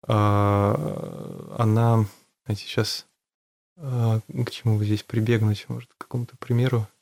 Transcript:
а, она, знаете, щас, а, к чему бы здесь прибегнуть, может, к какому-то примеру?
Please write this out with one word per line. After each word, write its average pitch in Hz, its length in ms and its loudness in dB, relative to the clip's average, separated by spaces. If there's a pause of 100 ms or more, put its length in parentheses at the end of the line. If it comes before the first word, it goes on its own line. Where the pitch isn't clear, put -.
а, 101 1500 0
она, 113 480 4 (400)
знаете, 104 200 -6
щас, - 400 -4 (720)
а, 120 420 0 (260)
к - 40 -8
чему 110 280 0
бы 104 60 0
здесь 104 180 0
прибегнуть, 110 640 0
может, 120 280 -10
к - 60 -16
какому-то 123 360 -8
примеру? 120 480 0 (160)